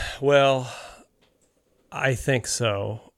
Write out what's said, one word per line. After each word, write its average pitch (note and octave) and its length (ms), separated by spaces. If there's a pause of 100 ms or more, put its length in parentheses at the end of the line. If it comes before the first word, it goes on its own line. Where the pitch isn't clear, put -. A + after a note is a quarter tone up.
(200)
Well, C3+ 500 (1200)
I C3+ 240
think B2+ 320
so. G#2+ 720